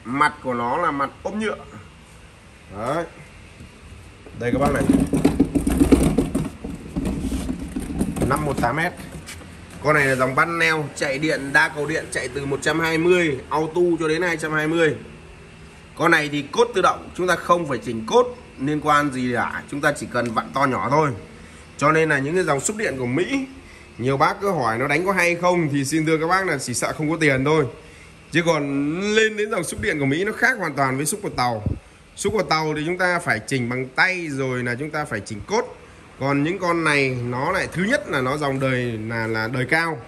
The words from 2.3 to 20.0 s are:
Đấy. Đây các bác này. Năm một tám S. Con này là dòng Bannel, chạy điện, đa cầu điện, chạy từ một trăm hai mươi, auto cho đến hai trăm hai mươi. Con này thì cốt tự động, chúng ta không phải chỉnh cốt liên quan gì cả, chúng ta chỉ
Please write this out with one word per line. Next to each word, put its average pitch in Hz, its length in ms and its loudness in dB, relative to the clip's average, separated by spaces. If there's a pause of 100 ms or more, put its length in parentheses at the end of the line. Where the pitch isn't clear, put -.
Đấy. 151 260 -2 (1300)
Đây 123 140 -2
các 135 60 2
bác 143 140 2
này. 120 100 0 (3500)
Năm 147 160 0
một 139 160 -2
tám 120 160 0
S. 170 240 -2 (840)
Con 151 100 6
này 143 120 6
là 135 80 4
dòng 131 200 2
Bannel, 165 400 2 (220)
chạy 139 220 -2
điện, 139 340 -2
đa 156 160 6
cầu 151 180 -4
điện, 151 240 -2
chạy 127 180 -4
từ 139 180 -6
một 135 160 -2
trăm 160 180 2
hai 165 180 2
mươi, 170 400 2 (120)
auto 156 300 -2 (200)
cho 160 80 0
đến 160 140 0
hai 170 140 0
trăm 156 160 -6
hai 156 160 0
mươi. 160 280 2 (1000)
Con 160 140 2
này 151 220 4
thì 143 200 -2
cốt 233 220 4
tự 185 80 4
động, - 340 0
chúng 180 100 -2
ta 175 100 2
không 175 320 2
phải 127 100 -2
chỉnh 113 280 -6
cốt 247 300 4 (240)
liên 147 200 0
quan 143 320 4
gì 123 220 -2
cả, 113 360 -2
chúng 143 100 -6
ta 147 120 2
chỉ 117 200 -6